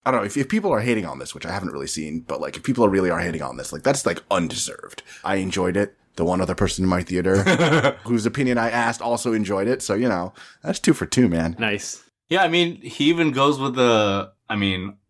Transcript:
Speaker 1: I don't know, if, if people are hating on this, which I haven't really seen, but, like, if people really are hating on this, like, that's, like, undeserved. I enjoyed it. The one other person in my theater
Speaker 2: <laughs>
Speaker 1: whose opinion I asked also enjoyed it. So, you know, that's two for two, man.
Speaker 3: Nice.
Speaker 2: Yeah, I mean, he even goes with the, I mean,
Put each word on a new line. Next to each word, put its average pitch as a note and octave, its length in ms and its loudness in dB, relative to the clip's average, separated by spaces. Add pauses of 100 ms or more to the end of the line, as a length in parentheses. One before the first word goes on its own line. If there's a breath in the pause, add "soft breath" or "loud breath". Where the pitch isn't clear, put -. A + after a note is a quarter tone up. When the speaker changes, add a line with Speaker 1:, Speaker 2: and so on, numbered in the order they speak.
Speaker 1:
I B2 60 -2
don't B2 120 0
know, G2+ 40 -4
if, G#2 100 -6
if C#3 140 -2
people G#3 240 0
are G#2+ 80 2
hating A2 240 0
on C#2 140 -10
this, - 160 -12
which - 100 -12
I F2 60 -6
haven't F#2 200 -6
really C#2+ 160 -8
seen, D#2 340 -6
but, D2 200 -8
like, C#2+ 160 -8
if - 60 -16
people A#2 260 4
really F#2+ 220 2
are E2 80 0
hating D#2+ 240 -4
on B1+ 140 -10
this, C2 140 -10
like, D2 120 -12
that's, - 240 0
like, F2 240 -4
undeserved. - 720 -4 (200 loud breath)
I G2 120 -2
enjoyed F#2 420 0
it. G2+ 180 -2 (200)
The E2 100 0
one F#2 160 0
other F2+ 140 -2
person F#2+ 280 0
in F#2+ 60 2
my F2+ 140 2
theater F#2 400 2
Speaker 2:
<laughs> D#3 600 2
Speaker 1:
whose A2+ 220 0
opinion B2 320 0
I A2+ 120 0
asked A#2 320 -2
also A#2 300 -2
enjoyed G2+ 380 0
it. - 120 -2
So, - 120 -2
you A#2+ 160 0
know, F#2 240 -2 (300 loud breath)
that's - 160 -4
two - 140 2
for F#2+ 120 -2
two, B2 240 4
man. E2 280 0
Speaker 3:
Nice. G#2 460 -4 (260)
Speaker 2:
Yeah, F#3 140 4
I E3+ 60 2
mean, E3+ 320 0
he C#3+ 240 -2
even E3 260 4
goes C#3 280 4
with C3 160 -2
the, G#2+ 560 4 (180)
I G#2+ 80 -2
mean, G2 400 -2 (120)